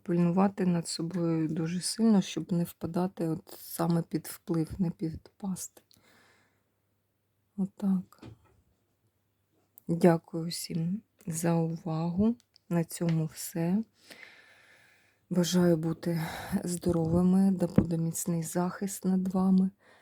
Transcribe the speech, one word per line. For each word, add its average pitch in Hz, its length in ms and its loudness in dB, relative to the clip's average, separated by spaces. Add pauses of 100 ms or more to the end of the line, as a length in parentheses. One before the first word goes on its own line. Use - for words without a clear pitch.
пильнувати 180 640 2
над 170 220 0
собою 165 600 -2
дуже 165 340 -4
сильно, 220 400 2
щоб - 300 -6
не 170 120 0
впадати 175 640 -4
от - 320 -8
саме 170 420 -2
під - 260 -6
вплив, 160 500 -4
не 196 140 -2
підпасти. - 920 -10 (1800)
Отак. 190 680 -4 (1600)
Дякую 165 600 2
всім 170 540 -4 (260)
за 170 260 0
увагу. 165 840 0 (340)
На 170 140 2
цьому 160 420 -2
все. 170 520 -2 (1500)
Бажаю 175 480 4
бути 160 440 -2 (420)
здоровими, 175 880 2
да 180 160 0
буде 170 300 0
міцний 165 460 -2
захист 180 600 -4
над 185 220 2
вами 190 420 4 (320)